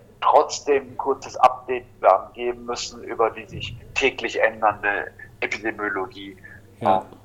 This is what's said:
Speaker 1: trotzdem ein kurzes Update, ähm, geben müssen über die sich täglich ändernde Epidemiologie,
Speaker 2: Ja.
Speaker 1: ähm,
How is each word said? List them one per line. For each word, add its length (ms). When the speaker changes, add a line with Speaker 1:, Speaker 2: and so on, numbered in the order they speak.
Speaker 1:
trotzdem 720
ein 40
kurzes 400
Update, 480
ähm, 300
geben 320
müssen 400
über 260
die 160
sich 300
täglich 460
ändernde 680
Epidemiologie, 960
Speaker 2:
Ja. 180
Speaker 1:
ähm, 260